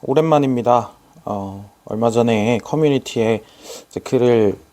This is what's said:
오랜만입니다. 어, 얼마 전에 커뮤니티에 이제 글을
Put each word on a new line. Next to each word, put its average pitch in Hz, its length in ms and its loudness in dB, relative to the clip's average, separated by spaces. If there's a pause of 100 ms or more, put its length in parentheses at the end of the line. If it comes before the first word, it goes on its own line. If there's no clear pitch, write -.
오랜만입니다. 131 880 2 (340)
어, 98 440 -8 (140)
얼마 110 260 -2
전에 117 540 0
커뮤니티에 123 800 -2 (460)
이제 - 100 -10
글을 120 580 2 (160)